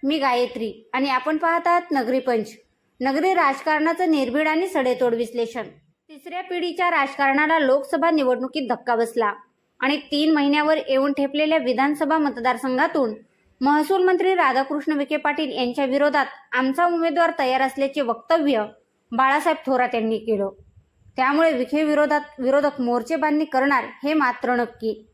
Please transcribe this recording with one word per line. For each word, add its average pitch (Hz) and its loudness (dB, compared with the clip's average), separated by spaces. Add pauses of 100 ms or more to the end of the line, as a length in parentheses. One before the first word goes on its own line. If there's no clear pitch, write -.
मी 294 0
गायत्री 247 -2
आणि 269 0
आपण 302 0
पाहत 339 0
आहात 349 4 (100)
नगरी 262 0
पंच. 240 -2 (440)
नगरी 294 2
राजकारणाचं 320 0
निर्भीड 285 0
आणि 320 0
सडेतोड 254 0
विश्लेषण. 233 -4 (460)
तिसऱ्या 330 -12
पिढीच्या 349 -2
राजकारणाला 285 0
लोकसभा 285 0
निवडणुकीत 254 -2
धक्का 233 -2
बसला 226 0 (460)
आणि 277 0
तीन 302 0
महिन्यावर 302 2 (100)
येऊन 269 2
ठेपलेल्या 294 0
विधानसभा 285 0
मतदारसंघातून 254 0 (480)
महसूल 302 2
मंत्री 370 2
राधाकृष्ण 285 0
विखे 285 -2
पाटील 294 -2
यांच्या 247 -2
विरोधात 277 2 (260)
आमचा 262 0
उमेदवार 339 0
तयार 254 0
असल्याचे 269 -2
वक्तव्य 254 0 (480)
बाळासाहेब 277 2
थोरात 254 0
यांनी 220 0
केलं. 208 -2 (680)
त्यामुळे 294 2
विखे 269 0
विरोधात 302 2 (180)
विरोधक 277 0
मोर्चेबांधणी 294 0
करणार 269 0 (200)
हे 294 0
मात्र 247 0
नक्की. 226 -4